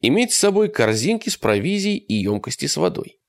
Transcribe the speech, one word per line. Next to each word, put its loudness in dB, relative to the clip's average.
иметь 2
с 0
собой 2
корзинки 0
с -4
провизией 0
и -6
ёмкости -2
с -4
водой. -4